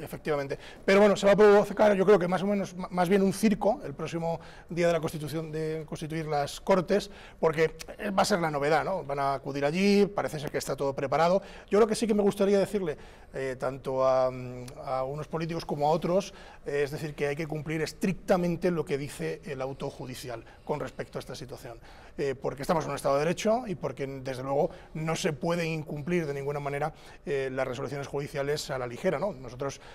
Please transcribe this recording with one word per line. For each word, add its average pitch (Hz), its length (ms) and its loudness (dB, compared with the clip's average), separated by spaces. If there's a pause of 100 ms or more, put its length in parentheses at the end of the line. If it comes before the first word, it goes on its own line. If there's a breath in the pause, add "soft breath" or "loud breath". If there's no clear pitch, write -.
efectivamente. 143 580 -4 (260 loud breath)
Pero 196 140 8
bueno, 202 180 8
se 196 100 0
va 196 60 8
a 196 40 6
provocar, 208 580 8
yo 190 100 2
creo 196 140 10
que 175 80 0
más 180 160 0
o 196 60 0
menos, 202 240 -2
m-, 180 180 -10
más 180 180 2
bien 196 140 6
un 190 100 4
circo 214 520 2
el 139 100 -8
próximo 165 460 -4 (280 loud breath)
día 170 200 2
de 170 60 4
la 160 60 0
constitución, 156 520 -6
de 156 340 -6
constituir 160 400 -8
las 143 340 -2
Cortes, 190 520 2 (260 loud breath)
porque, 160 380 2 (220)
eh, 208 120 -6
va 196 120 2
a - 40 2
ser 196 140 2
la 160 100 0
novedad, 147 340 2
¿no? 165 200 -4
Van 139 160 -4
a 139 140 0
acudir 139 300 -4
allí, 196 420 6
parece 143 340 -4
ser 143 100 -6
que 143 80 -4
está 143 160 -4
todo 135 180 -2
preparado. 151 480 2 (300 loud breath)
Yo 196 80 4
creo 226 80 6
que 214 80 0
sí 214 140 0
que 220 60 2
me 208 80 2
gustaría 202 360 4
decirle, 185 400 -2 (340 loud breath)
eh, 135 260 -4
tanto 131 480 -2
a, 131 200 4 (580)
a 131 200 -2
unos 147 240 -8
políticos 165 360 -6
como 147 240 0
a 156 40 4
otros, 175 420 0 (320 loud breath)
eh, 143 160 0
es 135 80 -2
decir, 147 240 -8
que 143 140 -2
hay 143 80 -4
que 160 100 -6
cumplir 156 340 -6
estrictamente 170 380 -4 (540)
lo 156 120 -2
que 143 140 -2
dice 160 460 -8
el 131 180 -8
auto 135 280 -8
judicial 123 520 -10 (220 loud breath)
con 147 160 -4
respecto 131 380 -10
a - 20 -6
esta 127 160 -12
situación, 120 420 -14 (380 loud breath)
eh, 139 180 -2
porque 135 280 -6
estamos 160 220 0
en 139 60 -6
un 139 60 -4
Estado 139 200 0
de 139 40 2
Derecho 208 460 0
y 185 80 -6
porque, 135 320 -6
desde 131 360 -8
luego, 143 280 0 (240 loud breath)
no 160 200 -4
se 160 200 -2
pueden 170 320 -2
incumplir 156 600 -4
de 143 80 -4
ninguna 139 240 -4
manera, 143 340 -4 (340 loud breath)
eh, 135 260 -2
las 131 160 -2
resoluciones 135 400 -8
judiciales 143 600 -4
a 135 80 -4
la 123 80 -4
ligera, 135 320 -2
¿no? 190 140 -4
Nosotros, 127 480 -10 (140 loud breath)